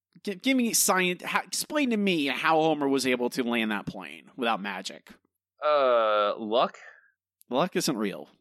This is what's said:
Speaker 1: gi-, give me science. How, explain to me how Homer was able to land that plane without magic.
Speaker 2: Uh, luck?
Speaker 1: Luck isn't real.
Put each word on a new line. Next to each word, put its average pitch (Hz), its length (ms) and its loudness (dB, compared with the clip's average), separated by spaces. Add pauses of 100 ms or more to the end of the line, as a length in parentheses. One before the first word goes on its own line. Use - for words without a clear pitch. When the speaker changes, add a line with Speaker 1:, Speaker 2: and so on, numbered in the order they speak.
(240)
Speaker 1:
gi-, 202 120 -6
give 262 200 0
me 233 160 0
science. 180 500 2
How, 196 200 -2
explain 285 480 -4
to 220 60 0
me 180 300 2
how 147 340 2
Homer 147 280 2
was 135 180 2
able 123 240 0
to 127 140 -2
land 117 260 0
that 101 160 -4
plane 82 500 -14
without 110 240 -2
magic. 95 500 -10 (540)
Speaker 2:
Uh, 117 720 2
luck? 113 420 0 (720)
Speaker 1:
Luck 160 280 -2
isn't 156 200 -2
real. 90 320 -4 (120)